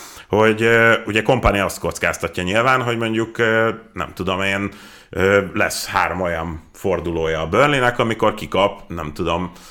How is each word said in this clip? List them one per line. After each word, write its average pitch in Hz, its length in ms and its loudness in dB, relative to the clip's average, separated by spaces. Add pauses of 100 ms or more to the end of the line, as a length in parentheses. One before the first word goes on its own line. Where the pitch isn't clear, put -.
(280)
hogy, 110 340 2
ö, 113 320 6 (120)
ugye 107 160 0
Kompany 107 380 2
azt 92 180 -2
kockáztatja 85 640 -4
nyilván, 117 400 2
hogy 120 140 -2
mondjuk, 113 420 -2
ö, 113 320 2 (220)
nem 82 220 -8
tudom 95 280 -4
én, 98 260 -2 (420)
ö, 98 320 4 (120)
lesz 92 320 -2
három 90 340 -2
olyan 82 420 -4 (100)
fordulója 82 680 -2
a 80 80 -4
Burnleynek, 127 500 2
amikor 113 360 0
kikap, - 540 0
nem 82 240 -8
tudom, 87 400 -4 (180)